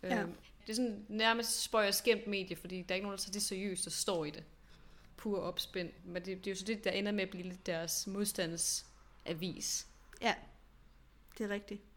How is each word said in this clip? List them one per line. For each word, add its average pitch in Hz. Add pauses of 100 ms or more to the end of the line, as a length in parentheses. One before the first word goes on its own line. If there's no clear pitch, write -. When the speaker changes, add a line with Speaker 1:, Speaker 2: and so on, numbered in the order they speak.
Speaker 1:
Ja. 208
Speaker 2:
Øhm, 170 (320)
det -
er 220
sådan 220
nærmest 226
spøj 214
og 196
skæmt 220
medie, 190
fordi 185
der 180
er -
ikke 190
nogen, 196
der -
tager 190
det 202
seriøst, 190
der 254
står 170
i 151
det. 147 (720)
Pur 202
opspind. - (120)
Men 180
det, 185
det -
er 202
jo 185
så 190
det, 208
der 196
ender 202
med 202
at 190
blive 180
lidt 180
deres 165
modstandsavis. - (360)
Speaker 1:
Ja, 226 (1040)
det 226
er 202
rigtigt. 202 (160)